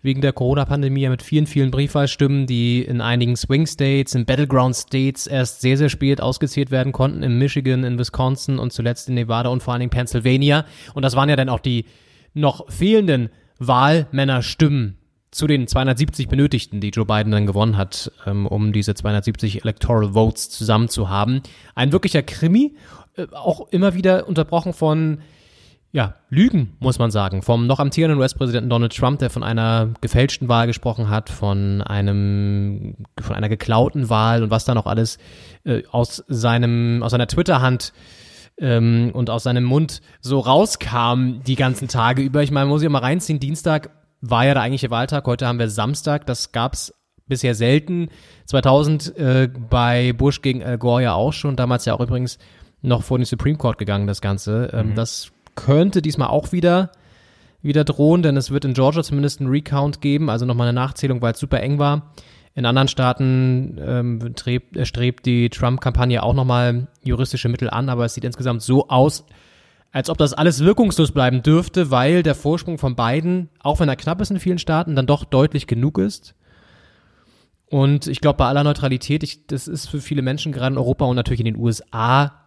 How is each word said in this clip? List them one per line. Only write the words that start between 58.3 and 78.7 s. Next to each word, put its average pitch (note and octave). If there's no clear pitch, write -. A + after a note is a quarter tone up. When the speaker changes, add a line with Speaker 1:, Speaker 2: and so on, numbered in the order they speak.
Speaker 1:
es B2+
wird C#3
in C3
Georgia C#3
zumindest C#3+
einen C3
Recount C#3+
geben, C#3+
also A#2
nochmal A#2+
eine A#2+
Nachzählung, C3
weil A#2
es -
super C3
eng C#3
war. D3
In B2
anderen C3
Staaten, B2+
ähm, A#2+
trebt, -
äh, C3
strebt B2
die A#2+
Trump-Kampagne B2
auch A#2+
nochmal B2
juristische B2
Mittel A#2+
an, C3+
aber A#2+
es -
sieht A2+
insgesamt A#2+
so C3
aus, C3+
als C3+
ob D#3+
das F#3+
alles D3+
wirkungslos F3+
bleiben B2+
dürfte, D#3+
weil C#3
der D3
Vorsprung E3
von B2+
Biden, D#3+
auch D3+
wenn D#3
er C3
knapp F3+
ist G3+
in F#3+
vielen F3+
Staaten, D#3+
dann C3
doch C#3+
deutlich C#3
genug B2
ist. -
Und C#3
ich C#3
glaub, D3
bei C3
aller C#3+
Neutralität, C#3+